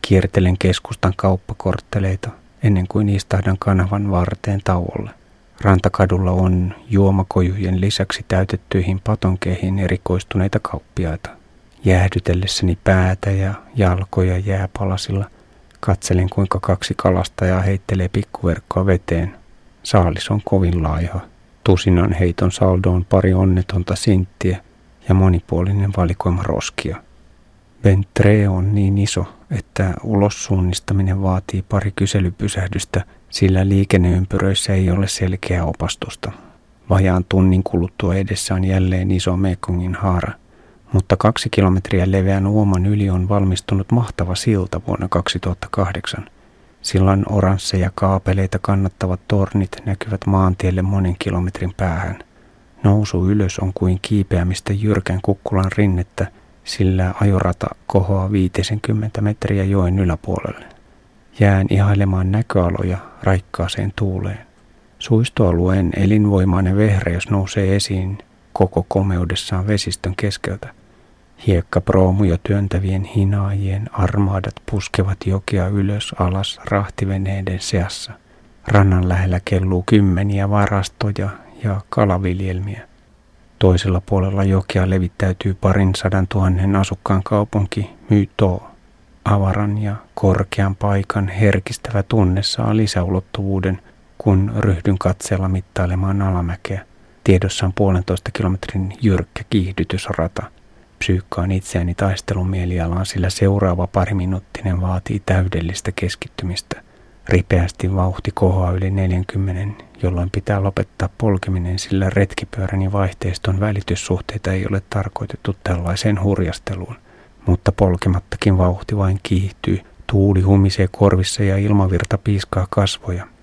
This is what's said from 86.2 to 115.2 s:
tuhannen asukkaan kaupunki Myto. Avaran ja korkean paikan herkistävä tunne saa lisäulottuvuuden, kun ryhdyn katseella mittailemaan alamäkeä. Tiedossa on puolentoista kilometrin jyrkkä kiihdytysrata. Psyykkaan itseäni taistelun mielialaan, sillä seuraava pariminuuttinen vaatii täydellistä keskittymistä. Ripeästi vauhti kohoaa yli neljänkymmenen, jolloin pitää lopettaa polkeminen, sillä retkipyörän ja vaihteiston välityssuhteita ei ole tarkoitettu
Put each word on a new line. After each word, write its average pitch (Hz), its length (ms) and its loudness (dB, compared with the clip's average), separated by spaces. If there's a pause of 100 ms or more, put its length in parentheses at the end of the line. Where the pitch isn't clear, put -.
tuhannen 95 480 2
asukkaan 98 460 0
kaupunki 104 680 -2 (200)
Myto. 98 600 2 (540)
Avaran 101 540 0
ja 104 180 -4 (180)
korkean 98 640 0
paikan 98 520 -2
herkistävä 98 720 0
tunne 98 400 0
saa 110 340 -2
lisäulottuvuuden, 95 1040 -2 (380)
kun 101 400 2
ryhdyn 98 400 0
katseella 92 500 -2
mittailemaan 92 720 -2
alamäkeä. 92 640 -4 (380)
Tiedossa 92 420 2
on 92 60 0
puolentoista 92 580 0
kilometrin 95 640 -4 (100)
jyrkkä 92 480 0
kiihdytysrata. 95 920 -4 (560)
Psyykkaan 92 540 -2
itseäni 87 420 -2
taistelun 92 560 -2
mielialaan, 90 560 -2
sillä 92 240 -4
seuraava 95 560 0
pariminuuttinen 92 920 -2
vaatii 92 460 -4
täydellistä 92 640 -2
keskittymistä. - 880 -8 (460)
Ripeästi 92 640 0
vauhti 92 400 -2
kohoaa 92 380 0
yli 92 180 -2
neljänkymmenen, 95 840 -2 (260)
jolloin 90 280 -2
pitää 98 320 -2
lopettaa 98 460 -4 (100)
polkeminen, 92 600 0
sillä 98 320 -2
retkipyörän 95 720 -2
ja 95 100 -2
vaihteiston 95 680 -2
välityssuhteita 101 920 -4
ei 95 140 -2
ole 98 240 -2
tarkoitettu - 720 -6